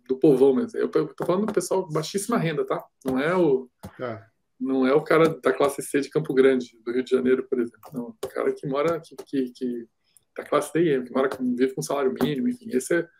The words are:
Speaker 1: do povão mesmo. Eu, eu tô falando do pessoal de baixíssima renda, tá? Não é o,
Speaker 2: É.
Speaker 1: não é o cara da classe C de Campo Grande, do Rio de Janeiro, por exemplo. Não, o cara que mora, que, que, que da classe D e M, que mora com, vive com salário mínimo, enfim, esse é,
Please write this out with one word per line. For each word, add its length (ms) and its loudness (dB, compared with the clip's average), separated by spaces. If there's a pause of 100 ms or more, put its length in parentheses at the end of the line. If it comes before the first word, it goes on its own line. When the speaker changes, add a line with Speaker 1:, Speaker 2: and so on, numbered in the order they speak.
Speaker 1:
do 120 -2
povão 360 6
mesmo. 240 -2
Eu, 160 -2
eu 200 -2
tô 100 -8
falando 220 0
do 60 -4
pessoal 340 -2
de 80 -10
baixíssima 420 -4
renda, 300 -2
tá? 180 -6 (200)
Não 140 -2
é 160 0
o, 360 2 (280)
Speaker 2:
É. 240 -8 (380)
Speaker 1:
não 260 0
é 60 4
o 100 4
cara 260 4
da 240 0
classe 280 0
C 200 -4
de 100 -6
Campo 240 -2
Grande, 500 4
do 80 -6
Rio 100 0
de 80 -12
Janeiro, 380 2
por 100 0
exemplo. 360 -6
Não, 280 -10
o 60 -6
cara 240 -2
que 140 -10
mora, 340 0
que, 160 -20
que, 360 -4
que 360 -8 (480)
da 80 -8
classe 280 -2
D 100 2
e 80 2
M, 140 0
que 80 -14
mora 180 0
com, 260 -2
vive 180 0
com 60 -6
salário 320 -2
mínimo, 360 0
enfim, 220 -6
esse 240 0
é, 140 -2 (120)